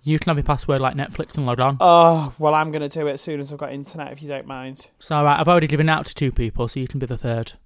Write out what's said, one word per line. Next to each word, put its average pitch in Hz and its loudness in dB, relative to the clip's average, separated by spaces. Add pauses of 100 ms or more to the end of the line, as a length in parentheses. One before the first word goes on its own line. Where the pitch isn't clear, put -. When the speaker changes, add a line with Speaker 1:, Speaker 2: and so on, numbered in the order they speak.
Speaker 1:
You 151 2
can - -2
have 156 2
your 143 0
password 139 0
like 131 -2
Netflix - -8
and 143 -2
log 120 -2
on. 135 2
Speaker 2:
Oh, 165 6
well, 151 2
I'm 156 0
gonna 151 -6
do 151 -6
it 143 -2
as 139 -8
soon 151 -8
as 139 -10
I've 143 -14
got 139 -10
internet, 139 -12
if 143 -18
you 147 -14
don't 139 -10
mind. 131 -14 (100)
Speaker 1:
It's - -14
all 151 2
right. 143 4
I've 156 2
already 170 6
given 151 2
out 156 0
to - -12
two 131 -2
people, 117 -2
so 135 -8
you 127 -6
can 139 -6
be 131 -4
the 123 -6
third. 117 -4 (140)